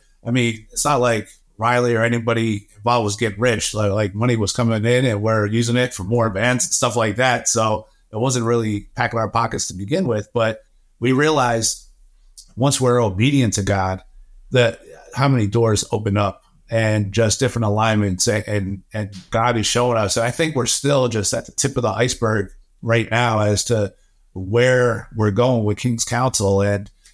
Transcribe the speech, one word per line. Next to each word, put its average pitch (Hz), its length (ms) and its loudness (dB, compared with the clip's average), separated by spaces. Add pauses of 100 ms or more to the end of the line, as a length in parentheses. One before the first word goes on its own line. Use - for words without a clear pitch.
(260)
I 117 60 -4
mean, 117 400 0
it's - 140 -4
not 143 160 2
like 117 260 0 (300)
Riley 120 360 2
or 113 100 2
anybody 113 640 -2 (100)
involved 117 260 0
was 104 120 -2
getting 104 240 -4
rich. 117 360 0
Like, 104 160 0
like, 101 240 -2
money 117 200 0
was 107 180 -2
coming 113 320 0
in 127 200 2
and 104 160 0
we're 110 240 0
using 113 300 0
it 123 180 0
for 98 100 -10
more 113 220 0
events 117 400 0
and - 80 -4
stuff 117 220 0
like 110 220 0
that. 123 300 0
So 110 400 0 (240)
it 110 60 -10
wasn't 123 280 -2
really 110 500 -2
packing 120 240 -2
our 107 100 -2
pockets 117 380 -2
to 107 80 -10
begin 135 320 -2
with, 107 260 -4
but 110 300 -2 (360)
we 123 120 0
realized 127 760 0 (680)
once 135 260 0
we're 123 200 4
obedient 113 520 2
to 98 100 -2
God, 95 400 -2 (480)
that 120 280 2 (340)
how 139 140 2
many 120 200 4
doors 110 440 2
open 104 260 0
up 98 260 -2 (260)
and 107 420 0
just 110 280 2
different 117 260 0
alignments 104 640 0
and, 104 200 -2
and, 98 360 -4 (100)
and 101 200 -8 (160)
God 117 280 0
is 107 80 -2
showing 123 320 0
us. 104 200 0
And 117 80 0
I 123 60 -2
think 160 240 -2
we're 123 100 0
still 135 440 0
just 107 240 -2
at - 120 -6
the - 60 -20
tip - 260 -4
of 120 60 0
the 113 60 0
iceberg 110 600 -2 (320)
right 117 300 0
now 113 280 2
as 104 260 0
to 107 280 0 (400)
where 120 840 2
we're 107 160 2
going 120 320 2
with 104 140 0
King's 120 280 -2
Counsel. 101 560 0
And 101 280 -2 (240)